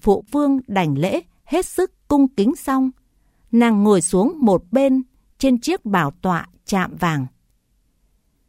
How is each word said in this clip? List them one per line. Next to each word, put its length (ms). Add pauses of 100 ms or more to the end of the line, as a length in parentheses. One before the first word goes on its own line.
phụ 300
vương 360
đảnh 320
lễ 240 (220)
hết 220
sức 420
cung 200
kính 280
xong, 340 (640)
nàng 300
ngồi 200
xuống 380
một 320
bên 300 (360)
trên 200
chiếc 260
bảo 260
tọa 360 (200)
chạm 300
vàng. 300 (1200)